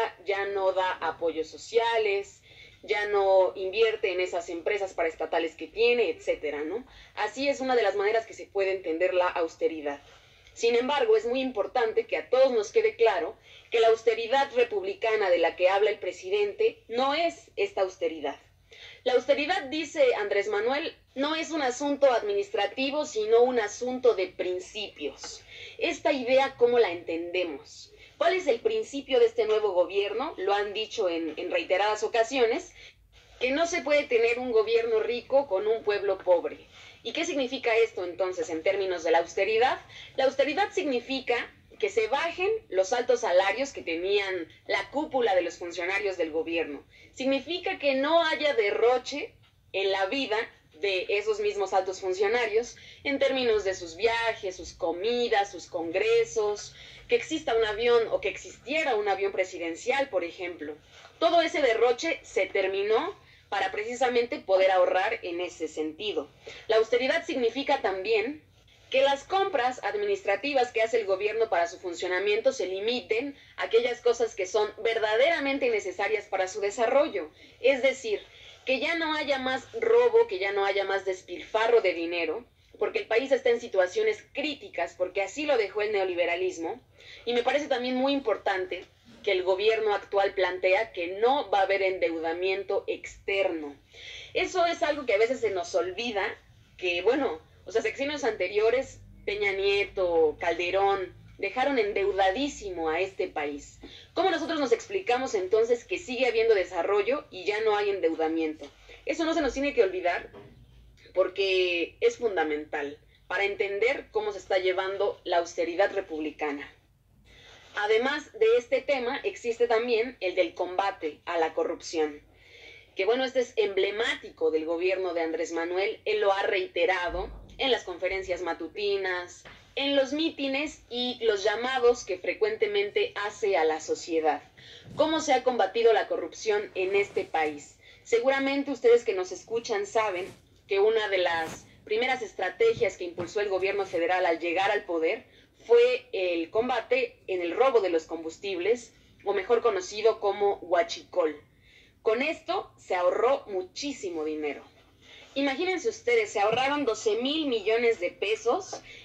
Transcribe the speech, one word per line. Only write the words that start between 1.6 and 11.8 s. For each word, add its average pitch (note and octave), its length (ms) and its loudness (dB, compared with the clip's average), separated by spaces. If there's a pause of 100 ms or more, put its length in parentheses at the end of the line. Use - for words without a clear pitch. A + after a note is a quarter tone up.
ya G#3 260 -2
no F#3+ 480 4
invierte G#3 560 0
en F3+ 80 -2
esas F3+ 300 -2
empresas F#3+ 440 -4
paraestatales E3 600 -2
que D#3+ 120 -10
tiene, A#3 420 2
etcétera, D3+ 540 -4
¿no? F#3+ 220 -6 (300)
Así C4 320 -4
es C#4 120 -2
una C4 160 0
de A#3 80 4
las F#3+ 120 2
maneras G#3+ 300 2
que - 80 -18
se E3+ 120 -14
puede G3 260 -2
entender F#3 420 0
la F3+ 140 2
austeridad. D#3+ 720 -2 (520)
Sin A#3 220 2
embargo, A#3+ 420 4
es G#3+ 80 0
muy B3+ 160 0
importante A3+ 640 0